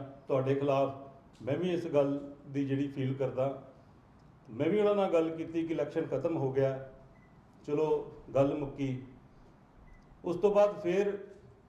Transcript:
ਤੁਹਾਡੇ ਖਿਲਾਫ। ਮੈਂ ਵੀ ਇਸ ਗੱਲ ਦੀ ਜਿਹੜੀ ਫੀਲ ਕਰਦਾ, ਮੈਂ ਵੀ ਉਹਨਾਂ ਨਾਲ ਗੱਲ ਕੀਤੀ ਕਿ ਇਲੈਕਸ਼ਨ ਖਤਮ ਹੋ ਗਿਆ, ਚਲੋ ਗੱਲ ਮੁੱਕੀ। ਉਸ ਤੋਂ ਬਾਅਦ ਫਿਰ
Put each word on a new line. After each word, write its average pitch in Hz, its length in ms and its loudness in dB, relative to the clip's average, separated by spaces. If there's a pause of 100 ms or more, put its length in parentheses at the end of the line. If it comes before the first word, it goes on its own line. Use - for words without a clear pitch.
(280)
ਤੁਹਾਡੇ 135 280 2
ਖਿਲਾਫ। - 880 -2
ਮੈਂ 131 140 0
ਵੀ 180 120 0
ਇਸ 165 180 -2
ਗੱਲ 139 320 2 (280)
ਦੀ 139 180 -2
ਜਿਹੜੀ 135 220 0
ਫੀਲ 131 260 -4
ਕਰਦਾ, 127 340 -2 (1000)
ਮੈਂ 131 200 -2
ਵੀ 208 100 2
ਉਹਨਾਂ 202 160 4
ਨਾਲ 190 180 2
ਗੱਲ 160 160 4
ਕੀਤੀ 160 360 -4
ਕਿ 160 80 -4
ਇਲੈਕਸ਼ਨ 151 340 -2
ਖਤਮ 151 300 -2
ਹੋ 135 160 0
ਗਿਆ, 135 360 0 (800)
ਚਲੋ 151 200 2 (480)
ਗੱਲ 139 200 4
ਮੁੱਕੀ। 135 460 -4 (1200)
ਉਸ 175 100 -2
ਤੋਂ 196 180 4
ਬਾਅਦ 202 280 4
ਫਿਰ 196 360 0 (520)